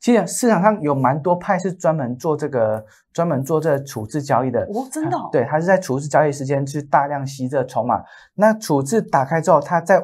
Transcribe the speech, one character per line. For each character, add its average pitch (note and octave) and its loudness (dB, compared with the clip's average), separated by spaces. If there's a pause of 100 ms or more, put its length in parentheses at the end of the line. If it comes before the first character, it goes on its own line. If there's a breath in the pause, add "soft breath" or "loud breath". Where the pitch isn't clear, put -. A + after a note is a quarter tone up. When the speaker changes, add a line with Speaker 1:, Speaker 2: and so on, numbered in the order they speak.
Speaker 1:
其 A#3+ 4
实 F#3 2
市 - -2
场 F#3 4
上 G#3 4
有 D3 0
蛮 C3+ 2
多 F3 0
派 F3+ -2
是 F#3 -4
专 E3+ -2
门 B2+ -4
做 D3+ -2
这 D3 -4
个， A2 -2 (260 soft breath)
专 E3 -2
门 D#3 0
做 D#3 0
这 D#3 0
个 C#3 0
处 A#2 -8
置 D3 -6
交 C3 0
易 C3 -4
的。 A#2 0
Speaker 2:
哦， G#3+ -4
真 D#4 -4
的 F4 -2
哦。 - -8
Speaker 1:
对， D3 2
他 C#3+ 0
是 E3 -2
在 G3 4
处 C#3 -2
置 C#3+ -8
交 D3 2
易 D3+ 0
时 C#3 -6
间 C#3 -2
去 C#3+ -6
大 C#3+ 0
量 C#3 -4
吸 B2+ -6
这 C3 0
筹 A#2+ -4
码。 A#2 -2 (320 loud breath)
那 G#3+ 4
处 D#3+ 0
置 G3 0
打 C#3 0
开 E3 -2
之 D#3+ 2
后， D#3 6
他 E3+ 0
在 F3 4